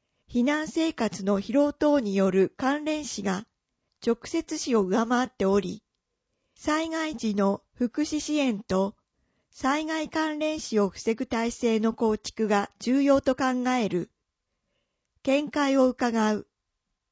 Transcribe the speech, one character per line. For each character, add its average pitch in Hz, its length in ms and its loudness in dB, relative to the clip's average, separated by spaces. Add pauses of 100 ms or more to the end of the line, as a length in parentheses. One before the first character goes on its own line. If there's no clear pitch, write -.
(320)
避 240 120 0
難 302 240 0
生 320 260 0
活 208 320 -4
の 196 140 2
疲 208 140 -6
労 285 200 4
等 294 260 4
に 202 160 -2
よ 190 160 4
る 185 260 2
関 285 280 -2
連 302 200 -4
死 208 180 -10
が 190 220 -4 (600)
直 233 200 2
接 320 320 -4
死 269 180 -2
を 214 60 4
上 202 240 0
回 247 220 0
っ - 20 -18
て - 160 -4
お 196 140 2
り、 190 240 -6 (720)
災 320 340 -2
害 320 260 -4
時 220 200 -4
の 196 260 0 (140)
福 247 260 -4
祉 302 180 -2
支 302 160 -4
援 254 260 0
と 190 340 -2 (640)
災 294 280 0
害 320 200 -4
関 311 300 -2
連 311 220 -2
死 - 180 -4
を 202 120 4
防 226 260 -4
ぐ 247 100 -6
体 233 260 -2
制 226 280 0
の 226 120 2
構 220 280 0
築 - 280 -4
が 202 300 2
重 262 240 0
要 277 200 4
と 269 120 2
考 254 380 0
え 240 180 0
る。 170 220 -2 (1120)
見 277 260 0
解 277 280 2
を 254 100 6
伺 220 480 0
う。 - 120 -8 (640)